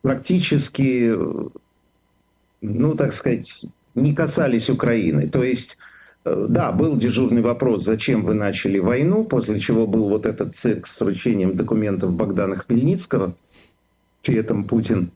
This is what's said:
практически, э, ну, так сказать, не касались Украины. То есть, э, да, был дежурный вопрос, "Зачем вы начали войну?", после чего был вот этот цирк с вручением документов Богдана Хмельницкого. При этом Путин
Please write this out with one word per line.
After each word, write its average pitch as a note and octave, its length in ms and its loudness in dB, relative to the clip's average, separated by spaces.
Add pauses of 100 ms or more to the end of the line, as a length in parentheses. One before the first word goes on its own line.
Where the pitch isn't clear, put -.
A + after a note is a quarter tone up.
практически, C3+ 1120 0
э, D#2+ 340 -4 (1120)
ну, A#2 320 0
так C#3 180 0
сказать, - 520 -4 (300)
не C#3+ 200 2
касались D3 540 0
Украины. A#2 600 2
То B2+ 140 0
есть, B2+ 360 -4 (460)
э, F#2+ 240 0
да, - 240 2
был D3 240 2
дежурный A#2 460 2
вопрос, A#2 420 0
"Зачем A2 400 0
вы G#2+ 100 0
начали G2 440 0
войну?", C#3 460 2
после G#2+ 360 -2
чего A2+ 260 2
был G#2+ 220 0
вот G#2+ 180 0
этот G#2 300 -4
цирк G#2+ 300 -2
с - 140 -14
вручением F#2+ 560 0
документов G2 560 0
Богдана G2 440 -2
Хмельницкого. A#2+ 800 0 (880)
При C3 140 0
этом A2 280 -2
Путин G#2+ 520 0